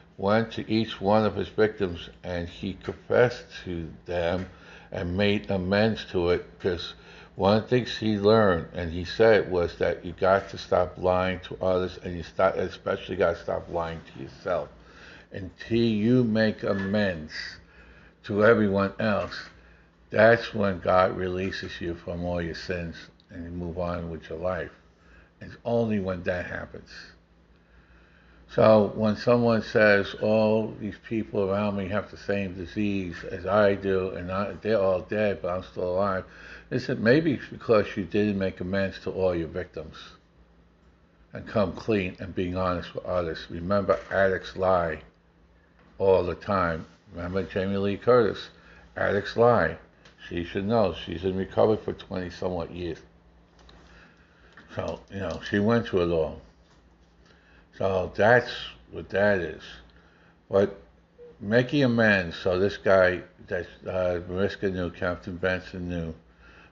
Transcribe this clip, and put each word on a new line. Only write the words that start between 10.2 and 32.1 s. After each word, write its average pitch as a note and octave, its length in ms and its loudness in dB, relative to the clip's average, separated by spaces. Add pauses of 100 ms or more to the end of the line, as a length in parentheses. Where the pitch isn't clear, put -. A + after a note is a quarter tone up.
to F#2+ 80 -12
stop F2+ 400 0
lying F2+ 440 0
to - 200 -14
others, F#2 420 -2
and F2+ 120 -8
you E2+ 80 -8
stop, - 320 2
especially F#2+ 600 -6
gotta F2 220 2
stop E2+ 320 -8
lying E2 300 -6 (140)
to C#2 100 -14
yourself. D2+ 460 -6 (640)
Until G2+ 460 -6
you A#2 460 4
make A2 400 0
amends G2 720 -2 (880)
to G#2 220 2
everyone G2 540 4
else, G2 500 -2 (640)
that's A2+ 420 6
when G2+ 260 0
God F#2 380 4
releases F#2 640 -6
you E2+ 140 -6
from F2 280 -8
all F2 180 -2
your E2 140 -6
sins E2+ 400 -8 (340)
and F2 140 -14
you E2+ 80 -12
move F2 280 -8
on F2 300 -4
with D#2+ 200 -12
your D#2+ 100 -10
life. F2 320 -4 (680)
It's - 240 -16
only A#2 340 2
when F#2 240 -4
that F2+ 220 -4
happens. F2 440 -12 (1600)
So A2 480 6
when G#2+ 220 0
someone A#2 460 2
says, G#2 580 4
"All G#2+ 580 2
these G#2 160 -8 (140)
people G#2 420 -2
around G2+ 240 -2
me F#2+ 140 -4
have G2 200 -4
the D#2+ 80 -18